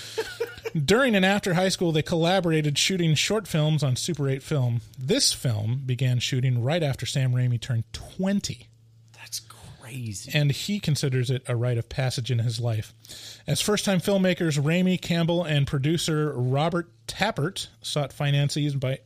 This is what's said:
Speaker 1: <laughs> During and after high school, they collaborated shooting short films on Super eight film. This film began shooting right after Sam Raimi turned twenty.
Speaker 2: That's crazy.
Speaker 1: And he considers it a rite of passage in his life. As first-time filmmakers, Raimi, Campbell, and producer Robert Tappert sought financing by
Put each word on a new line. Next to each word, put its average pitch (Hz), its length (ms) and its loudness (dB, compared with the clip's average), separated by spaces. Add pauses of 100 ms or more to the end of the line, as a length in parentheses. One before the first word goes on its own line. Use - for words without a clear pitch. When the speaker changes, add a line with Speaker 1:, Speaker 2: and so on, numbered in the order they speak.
(200)
Speaker 1:
<laughs> - 540 -8 (100)
During 240 300 4
and 190 100 4
after 196 300 2
high 185 140 2
school, 175 240 0
they 151 100 2
collaborated 165 720 2
shooting 170 380 2
short 202 320 0
films 151 380 2
on 131 100 2
Super 147 340 -2
eight 135 140 -2
film. 123 380 0 (180)
This 175 340 2
film 113 540 -2
began 127 320 0
shooting 123 460 0
right 151 180 0
after 135 240 -2
Sam 131 260 0
Raimi 123 280 2
turned 113 320 -2
twenty. - 760 -4 (500)
Speaker 2:
That's - 240 -12 (400)
crazy. 117 540 -10
Speaker 1:
And 147 160 4
he 202 300 -2
considers 131 500 0
it 131 160 -2
a 123 80 0
rite 120 240 0
of 113 100 -6
passage 127 440 -2
in 117 80 2
his 113 200 -2
life. 113 320 -2 (540)
As 151 140 0
first-time 196 400 2
filmmakers, 180 600 2
Raimi, 180 400 2
Campbell, 170 440 0
and 147 240 2
producer 151 680 0
Robert 147 560 0 (160)
Tappert 190 600 -4 (140)
sought 139 300 -4
financing 143 680 0
by 131 280 -4